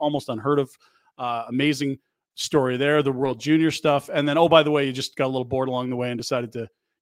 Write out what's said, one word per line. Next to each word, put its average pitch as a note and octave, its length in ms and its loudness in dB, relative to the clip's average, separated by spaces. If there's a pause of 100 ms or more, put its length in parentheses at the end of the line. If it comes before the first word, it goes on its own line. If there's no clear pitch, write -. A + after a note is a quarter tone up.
almost D3 280 -4
unheard C3 300 -2
of. C3+ 180 -4 (420)
Uh, A#2+ 300 -6
amazing C3+ 500 -2 (360)
story B2+ 440 0
there, D3 240 2
the C#3 100 0
World B2+ 260 -2
Junior D#3 320 2
stuff. C#3+ 400 0
And D3 160 0
then, D3 120 2
oh, E3+ 100 6
by D#3+ 140 8
the D3 80 0
way, C#3+ 160 2
you C3 60 -4
just C3 220 -8
got C3+ 120 -2
a - 0 -
little C3 180 -2
bored C3 240 -2
along B2+ 220 -4
the B2+ 60 -6
way B2 120 -4
and A#2+ 80 -6
decided A#2+ 360 -4
to A2+ 140 -8 (360)